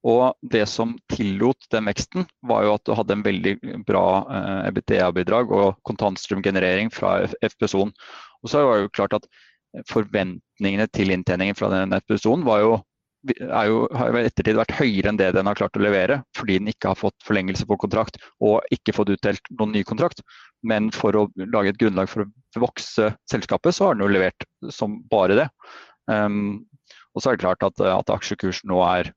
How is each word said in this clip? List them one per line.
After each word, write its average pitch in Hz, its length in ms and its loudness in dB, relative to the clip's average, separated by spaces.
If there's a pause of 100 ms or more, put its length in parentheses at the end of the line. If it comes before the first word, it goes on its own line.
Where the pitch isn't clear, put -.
(100)
Og 127 320 4
det 117 240 2
som 117 300 -4 (180)
tillot 107 560 0
den 110 160 0
veksten, 175 400 -4 (160)
var 107 240 2
jo 104 80 4
at - 140 -4
du 110 100 0
hadde 101 160 0
en 104 80 -2
veldig 101 320 0 (320)
bra, 98 200 4 (200)
eh, 98 460 -4
ebitda-bidrag 95 800 0
og 101 320 2
kontantstrømgenerering 98 1040 -2
fra 95 360 0
F-, - 120 -10
F 110 200 -2
P 110 100 0
S 98 80 -2
O-en. 101 160 -2 (480)
Og 117 80 -10
så 147 80 2
er 143 80 4
det 104 220 2
jo - 100 -8
klart 98 160 0
at - 140 -4 (580)
forventningene 101 1040 -2
til 95 240 0
inntjeningen 92 400 -2
fra 101 160 -2
den 95 240 0
F - 140 -4
P 107 100 0
S - 80 -2
O-en 147 160 2
var 110 220 4
jo, 113 80 4 (680)
er 107 320 -2
jo, 113 240 2
har 120 160 0
jo 120 80 0
i 117 80 0
ettertid 110 320 0
vært - 180 -2
høyere 104 320 0
enn 104 140 0
det 92 100 2
den 95 140 2
har 101 80 0
klart 101 240 -4
å 101 80 2
levere, 104 380 2 (120)
fordi 98 220 0
den 104 160 -4
ikke 101 160 -4
har 95 80 -2
fått - 260 -4
forlengelse 95 460 -2
på 101 80 2
kontrakt 107 400 -2 (240)
og 107 320 4
ikke - 180 -4
fått 101 220 2
utdelt 98 260 -2 (140)
noen 107 180 -2
ny 104 140 0
kontrakt. 143 340 -4 (440)
Men 110 320 0
for 104 160 2
å 104 140 4 (100)
lage 101 380 0
et - 60 -10
grunnlag 95 280 2
for 107 160 -4
å - 380 -12
vokse - 480 0 (180)
selskapet, 120 480 0
så 196 80 2
har 160 120 4
den 101 100 0
jo 101 60 4
levert 92 340 0 (260)
som 104 220 -6 (180)
bare 98 240 4
det. 147 120 2 (600)
Ehm, 104 560 -2 (480)
og 110 80 -6
så 135 100 0
er 117 60 2
det 92 80 -6
klart 92 220 0
at, - 180 -4
at 95 280 0
aksjekursen 98 600 -4
nå 92 80 4
er 90 360 2